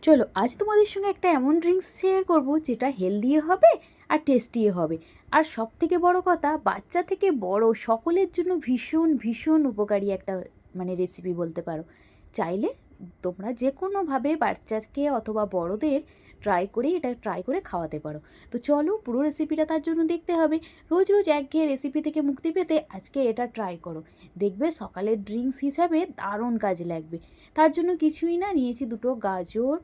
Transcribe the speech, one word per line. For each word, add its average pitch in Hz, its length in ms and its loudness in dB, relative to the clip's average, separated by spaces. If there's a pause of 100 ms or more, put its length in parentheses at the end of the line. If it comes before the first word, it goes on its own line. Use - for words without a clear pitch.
চলো, 302 300 8
আজ 226 240 -2
তোমাদের 427 280 4
সঙ্গে 403 240 -2
একটা 381 220 0
এমন 294 280 4
ড্রিঙ্কস 349 400 0
শেয়ার 381 240 2
করব 302 360 2
যেটা 254 280 -2
হেলদিও 220 540 0
হবে 381 380 6 (300)
আর 302 160 2
টেস্টিও 233 480 2
হবে। 165 240 -2 (340)
আর 311 120 6
সব 226 240 -4 (120)
থেকে 339 180 2
বড় 359 280 4
কথা, 320 380 2
বাচ্চা - 400 -2
থেকে 381 280 0
বড় 220 420 2
সকলের 330 600 0
জন্য 359 240 -2
ভীষণ, 311 600 0
ভীষণ 285 480 0
উপকারী 208 440 0
একটা, 185 340 -6 (320)
মানে, 185 200 -4
রেসিপি 180 380 -4
বলতে 170 280 -4
পারো। 165 220 -6 (500)
চাইলে 208 400 -2 (480)
তোমরা 190 320 -6
যে 240 180 0
কোনোভাবে 311 640 -2
বাচ্চাকে 220 760 -2
অথবা 220 420 -2
বড়দের 214 500 0 (400)
ট্রাই 190 260 0
করে, 254 240 -2
এটা 294 220 -2
ট্রাই 185 300 -6
করে 339 180 -2
খাওয়াতে 160 380 -6
পারো। 151 200 -10 (320)
তো 240 60 -6
চলো, 294 400 0
পুরো 254 240 -4
রেসিপিটা 302 440 0
তার 320 160 -2
জন্য 330 220 0
দেখতে 330 300 -2
হবে। 320 260 2 (320)
রোজ 381 200 2
রোজ 403 180 4
একঘেয়ে 294 360 0
রেসিপি 277 360 -2
থেকে 302 200 -2
মুক্তি 277 300 -2
পেতে 330 380 0
আজকে 247 400 -2
এটা 240 180 -2
ট্রাই 196 300 -8
করো, 165 260 -12 (340)
দেখবে 202 340 0
সকালের 208 520 -4
ড্রিঙ্কস 240 360 -4
হিসাবে 320 460 0
দারুণ 220 520 -4
কাজে 185 280 -2
লাগবে। 165 340 -8 (360)
তার 311 160 6
জন্য 349 260 0
কিছুই 320 400 0
না, 392 160 -4
নিয়েছি 254 320 -2
দুটো 240 300 -4
গাজর 214 680 -2